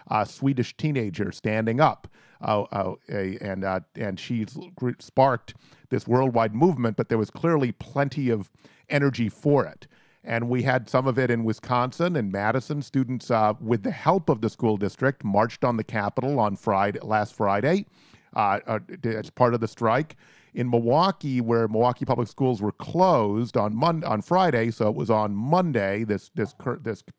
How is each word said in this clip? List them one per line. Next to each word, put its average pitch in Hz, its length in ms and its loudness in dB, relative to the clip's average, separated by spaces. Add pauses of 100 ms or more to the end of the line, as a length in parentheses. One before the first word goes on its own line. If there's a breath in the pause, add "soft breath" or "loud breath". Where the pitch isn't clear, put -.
uh, 107 160 2
Swedish 131 540 -2
teenager 117 560 -4
standing 110 480 0
up, 135 260 2 (340 soft breath)
uh, 107 200 0 (100)
uh, 95 240 -2 (140)
a, 95 300 -4
and, 95 260 -6
uh, 92 160 -2 (140)
and 98 240 -6
she 117 240 -4
s-, 110 140 -12 (180)
gr-, 123 240 -4
sparked - 540 0 (360 soft breath)
this 120 180 -4
worldwide 117 480 2
movement, 123 420 2
but 117 120 -2
there 117 80 2
was 107 120 0
clearly 151 420 0
plenty 139 600 -2
of 104 180 -2 (400 soft breath)
energy 135 400 2
for 143 360 2
it. 76 200 -16 (380 soft breath)
And 117 260 -2
we 123 140 0
had 127 260 0
some 131 160 2
of 131 140 0
it 127 100 6
in 117 140 2
Wisconsin 123 720 0
and 107 160 -2
Madison. 107 500 -2
Students, 127 480 -4
uh, 110 320 2
with 110 220 0
the 247 80 -4
help 165 360 0
of 123 140 2
the 113 80 0
school 110 260 0
district, 104 480 -2
marched 107 400 0
on 120 140 2
the 110 60 -2
Capitol 120 560 -4
on 104 160 0
Friday, 101 480 0
last 107 320 0
Friday, 117 500 0 (500 soft breath)
uh, 104 300 2
uh, 110 140 -2 (200)
d-, 117 120 -2
as 107 180 -6
part 120 240 4
of 117 80 0
the 113 60 -2
strike. 120 480 0 (400 soft breath)
In 127 120 -2
Milwaukee, 127 720 2
where 117 280 0
Milwaukee 120 380 0
Public 120 220 0
Schools 127 360 -2
were 104 80 0
closed 120 840 0
on 107 200 0
Mon-, 160 280 0
on 113 200 -2
Friday, 143 480 2
so 110 180 0
it 113 60 -2
was - 160 -2
on 107 240 0
Monday, 117 680 0
this, 107 300 -4
this 107 240 -4
cur-, - 240 -6
this 113 220 -8 (160)